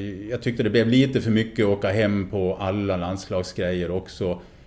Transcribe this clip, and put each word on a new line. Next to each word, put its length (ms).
jag 120
tyckte 220
det 60
blev 180
lite 340
för 100
mycket 340
att 60
åka 200
hem 380
på 260
alla 420
landslagsgrejer 920
också. 500